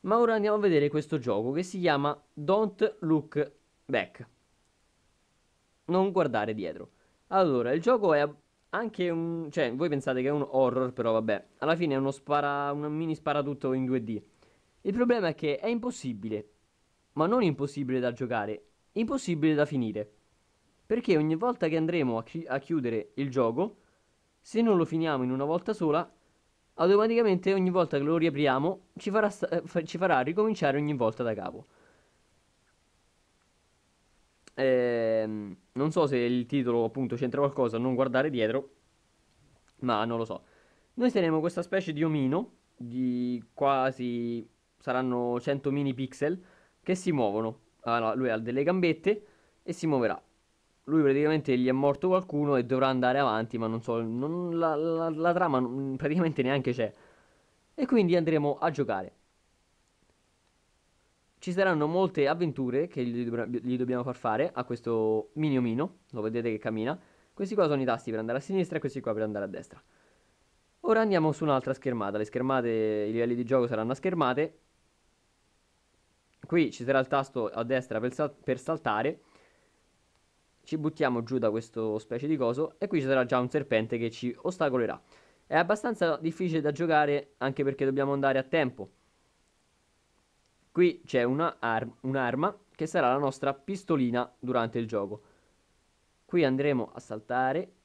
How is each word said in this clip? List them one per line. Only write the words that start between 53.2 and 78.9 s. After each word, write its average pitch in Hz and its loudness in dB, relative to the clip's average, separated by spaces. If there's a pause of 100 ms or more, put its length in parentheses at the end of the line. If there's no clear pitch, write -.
ma 113 -2
non 113 -2
so, 117 -2
non, 160 -4
la, 160 0
la, 165 -2
la 160 0
trama 156 2
non, 135 -4
praticamente 156 0
neanche 127 0
c'è. 113 -2 (800)
E 285 -2
quindi 196 4
andremo 156 2
a 170 0
giocare. 117 -4 (2250)
Ci 185 -8
saranno 175 2
molte 170 2
avventure 143 0
che 131 -4
gli 120 -4
dovrà-, 117 -4
gli 123 -4
dobbiamo 123 -2
far 123 -6
fare 127 -2
a 123 -6
questo 110 -2
mini 151 0
omino, 123 -2 (120)
lo 117 -8
vedete 117 -2
che 107 -4
cammina. 113 -4 (340)
Questi 202 -6
qua 185 4
sono 143 0
i 131 0
tasti 117 -2
per 110 -2
andare 117 -4
a 139 -4
sinistra 180 -2
e - -2
questi 135 -6
qua 113 -4
per 110 -2
andare 104 -4
a - -10
destra. - -14 (1000)
Ora 220 2
andiamo 180 4
su 151 -4
un'altra 135 0
schermata, 107 -2
le 107 0
schermate, 127 0
i 107 0
livelli 117 0
di 120 -2
gioco 123 2
saranno 117 -2
a - -2
schermate. 151 -2 (1900)
Qui 165 2
ci - -12
sarà 135 2
il 131 0
tasto 131 -2
a - -4
destra 123 -2
per 127 -2
sal-, 151 -4
per 127 -4
saltare. 135 -2 (1400)